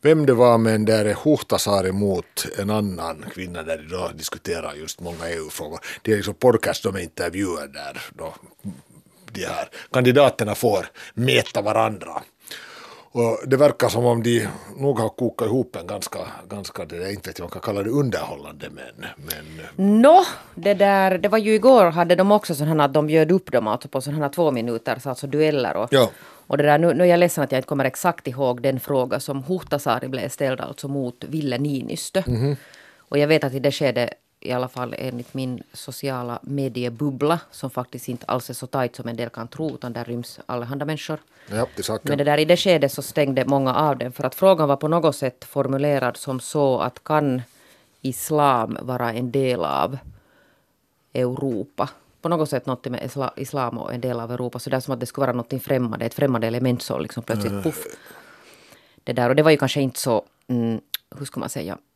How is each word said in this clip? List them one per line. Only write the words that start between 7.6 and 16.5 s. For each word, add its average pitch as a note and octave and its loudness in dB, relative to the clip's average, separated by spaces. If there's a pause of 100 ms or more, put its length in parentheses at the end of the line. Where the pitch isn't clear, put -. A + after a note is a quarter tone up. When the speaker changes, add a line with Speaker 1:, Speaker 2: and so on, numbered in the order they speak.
Speaker 1:
där C#2 -12 (120)
då D#2+ -12 (1000)
de G2+ -8
här - -6 (240)
kandidaterna B2+ 4
får G2+ 0 (280)
mäta A#2+ 0
varandra. G#2 -2 (960)
Och A2+ 2
det C3 4
verkar C3 4
som A#2 0
om A#2 4
de A2+ 2 (280)
nog C3+ 0
har A2 0
kokat - -2
ihop B2 -2
en E2 -10
ganska, G2 -8 (300)
ganska, G2 -12